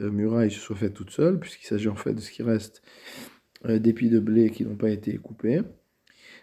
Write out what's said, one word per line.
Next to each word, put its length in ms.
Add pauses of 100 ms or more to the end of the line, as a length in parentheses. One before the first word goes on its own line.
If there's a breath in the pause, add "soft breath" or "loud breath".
euh, 100
murailles 400
se 100
soient 160
faites 180
toutes 160
seules, 300
puisqu'il 260
s'agit 220
en 80
fait 180
de 60
ce 100
qui 120
reste, 400 (840 loud breath)
euh, 120
d'épis 320
de 100
blé 300
qui 140
n'ont 120
pas 140
été 260
coupés. 460 (800 loud breath)